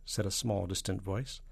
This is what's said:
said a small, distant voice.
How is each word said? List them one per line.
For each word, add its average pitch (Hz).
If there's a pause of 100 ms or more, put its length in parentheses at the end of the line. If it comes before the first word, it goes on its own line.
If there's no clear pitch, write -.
said -
a 95
small, 101
distant 95
voice. 98 (100)